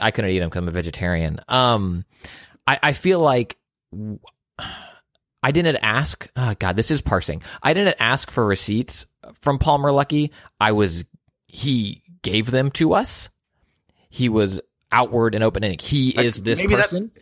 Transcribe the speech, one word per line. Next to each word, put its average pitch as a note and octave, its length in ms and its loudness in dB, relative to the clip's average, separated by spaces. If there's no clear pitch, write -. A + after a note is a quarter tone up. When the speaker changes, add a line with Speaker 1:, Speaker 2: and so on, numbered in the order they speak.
Speaker 1:
I A2 100 2
couldn't G2+ 200 -2
eat F#2 100 2
'em E2+ 80 -2
'cause - 80 -8
I'm F2 100 -4
a E2 40 -4
vegetarian. E2 760 -4
Um, G#2+ 560 0
I, C3+ 160 2
I D3 80 2
feel F3+ 300 2
like B2+ 360 2
w-, G#2 260 -10
I C3+ 80 2
didn't E3 260 2
ask. A2+ 580 -2
Oh B2 240 0
God, F#2 160 -2
this A2+ 160 0
is C#3+ 100 0
parsing. F2 400 -2
I D#3 100 2
didn't F#3+ 260 2
ask B2 300 0
for A#2+ 160 0
receipts G#2 600 -2
from C#3 160 2
Palmer C#3+ 340 2
Luckey. D3 400 0
I G#2+ 140 4
was, F#2+ 320 2
he A#2 560 -4
gave A2 300 0
them C3 200 2
to E3 220 2
us. - 360 -2
He B2 200 -2
was G#2 300 0
outward A#2 440 2
and A2 80 0
open, G#2+ 200 0
and F#2 180 -4
he C3 320 0
Speaker 2:
That's, A#2 240 0
Speaker 1:
is F#2+ 60 -12
this A2+ 160 0
Speaker 2:
maybe G3 160 2
that's, - 140 2
Speaker 1:
person. F#3+ 220 -4